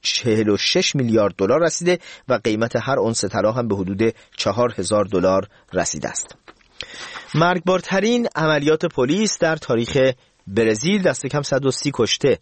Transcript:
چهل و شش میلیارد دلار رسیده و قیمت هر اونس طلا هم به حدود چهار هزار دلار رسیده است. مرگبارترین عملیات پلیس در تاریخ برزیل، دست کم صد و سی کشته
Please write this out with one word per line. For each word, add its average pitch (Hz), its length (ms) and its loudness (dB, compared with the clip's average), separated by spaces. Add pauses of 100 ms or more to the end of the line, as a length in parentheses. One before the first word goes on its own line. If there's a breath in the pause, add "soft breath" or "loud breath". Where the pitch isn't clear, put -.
چهل 110 480 0
و 101 80 4
شش - 380 0
میلیارد 110 420 2
دلار 120 260 2
رسیده 170 360 0 (300 loud breath)
و 123 140 2
قیمت 113 380 0
هر 135 180 -2
اونس 113 260 0
طلا 101 260 0
هم 120 160 -2
به 104 80 0
حدود 98 400 0 (220 soft breath)
چهار 113 400 0
هزار 101 280 0
دلار 95 420 2 (260 soft breath)
رسیده 82 360 -4
است. - 260 -10 (1000 loud breath)
مرگبارترین 185 1000 0
عملیات 156 500 0
پلیس 165 540 0
در 160 160 0
تاریخ 120 420 -2 (500 soft breath)
برزیل، 113 540 0
دست 151 240 0
کم 143 160 -2
صد 139 240 -2
و 131 60 2
سی - 220 -4
کشته 123 480 2